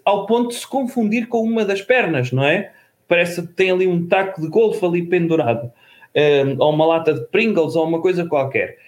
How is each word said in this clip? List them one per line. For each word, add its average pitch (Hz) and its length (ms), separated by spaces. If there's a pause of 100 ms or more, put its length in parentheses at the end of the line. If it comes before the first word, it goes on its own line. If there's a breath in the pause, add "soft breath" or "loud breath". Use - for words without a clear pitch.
ao 202 220
ponto 240 220
de - 80
se - 100
confundir 240 640
com 226 160
uma 226 200
das 196 160
pernas, 165 520
não 131 120
é? 180 280 (340 loud breath)
Parece 175 360
que 170 100
tem 190 180
ali 185 160
um 175 220
taco - 320
de 160 80
golfe 208 360
ali 175 220
pendurado, 160 640 (460 soft breath)
hum, 139 420
ou 151 140
uma 156 140
lata 160 280
de 127 120
Pringles, 185 500
ou 160 100
uma 165 140
coisa 175 260
qualquer. 131 600